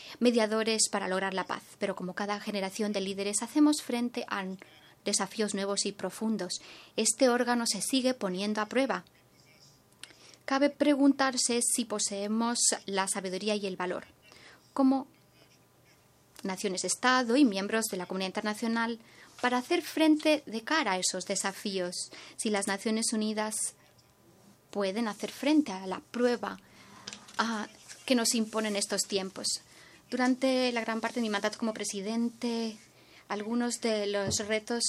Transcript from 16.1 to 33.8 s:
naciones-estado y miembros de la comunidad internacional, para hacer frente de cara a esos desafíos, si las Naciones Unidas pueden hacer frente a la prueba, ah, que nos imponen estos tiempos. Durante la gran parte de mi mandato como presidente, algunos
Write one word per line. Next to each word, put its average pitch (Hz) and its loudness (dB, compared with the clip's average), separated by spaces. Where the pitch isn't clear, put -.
naciones-estado 220 2
y 294 8
miembros 208 0
de 196 -4
la 180 -4
comunidad 190 -4
internacional, 226 -2
para 247 2
hacer 339 0
frente 311 4
de 226 -6
cara 262 0
a 185 0
esos 185 -2
desafíos, 190 -4
si 226 -2
las 196 0
Naciones 220 -2
Unidas 214 -4
pueden 208 -2
hacer - -8
frente 294 2
a 190 -8
la 185 -6
prueba, 233 -2
ah, 214 -2
que 262 4
nos 226 2
imponen 220 0
estos 202 -2
tiempos. 190 -4
Durante 254 2
la 233 -2
gran 226 -4
parte 226 -4
de 240 0
mi 214 0
mandato 208 0
como 226 -2
presidente, 226 -4
algunos 233 -2